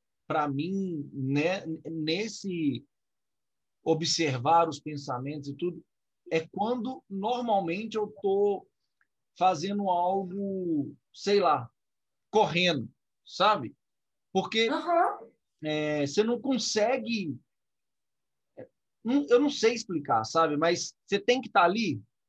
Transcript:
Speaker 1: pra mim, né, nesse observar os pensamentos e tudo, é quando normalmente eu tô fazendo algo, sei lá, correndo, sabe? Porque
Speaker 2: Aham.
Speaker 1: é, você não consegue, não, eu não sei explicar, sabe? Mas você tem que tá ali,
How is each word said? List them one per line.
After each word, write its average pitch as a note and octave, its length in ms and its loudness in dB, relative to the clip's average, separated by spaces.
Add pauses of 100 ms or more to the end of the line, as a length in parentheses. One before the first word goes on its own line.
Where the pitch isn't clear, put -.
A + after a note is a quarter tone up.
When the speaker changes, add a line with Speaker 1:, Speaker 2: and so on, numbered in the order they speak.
(260)
Speaker 1:
pra D3+ 220 0
mim, E3 640 -2
né, D3 520 0 (260)
nesse E3 960 -2 (1000)
observar D#3+ 840 2
os D3 100 -6
pensamentos C#3+ 720 -8
e C#3 80 -6
tudo, F3 260 -6 (480)
é D#3+ 180 0
quando A#3 640 -4
normalmente G#3+ 840 -2
eu G#3+ 100 -2 (160)
tô G3+ 440 0 (720)
fazendo F#3+ 540 0
algo, F3+ 1040 -2 (180)
sei G3+ 280 2
lá, C#3+ 280 2 (640)
correndo, E3+ 580 2 (360)
sabe? F#3 500 0 (580)
Porque A3 380 2
Speaker 2:
Aham. E4+ 480 2 (460)
Speaker 1:
é, D3+ 420 0
você D3 160 2
não A#3 180 0
consegue, A3 960 -2 (1700)
não, C#4 240 2
eu B3 120 8
não D4 100 2
sei A#3 240 2
explicar, C#3+ 500 -2
sabe? D#3+ 320 2
Mas E3+ 380 0 (120)
você G3+ 120 0
tem B3 220 2
que A#3 100 -8
tá F#3 140 4
ali, F3 380 0 (260)